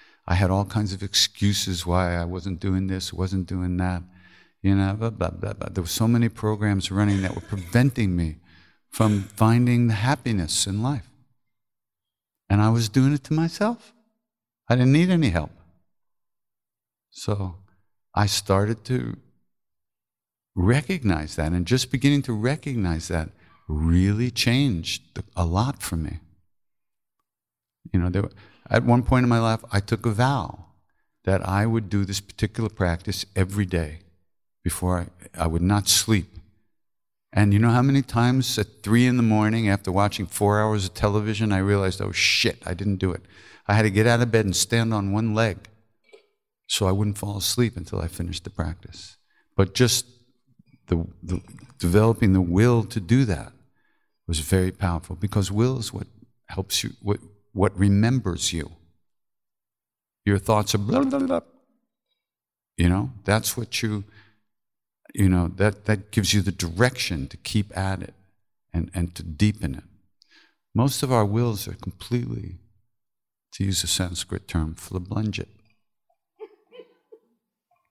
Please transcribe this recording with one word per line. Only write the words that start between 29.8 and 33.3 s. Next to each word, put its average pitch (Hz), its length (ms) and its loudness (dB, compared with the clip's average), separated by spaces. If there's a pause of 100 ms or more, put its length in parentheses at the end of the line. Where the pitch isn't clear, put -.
took 110 260 -4
a 113 40 2
vow 123 560 -2 (580)
that 92 220 0
I 101 200 2
would 113 220 -2
do 101 160 0
this 95 160 -6
particular - 480 -4
practice 90 640 -2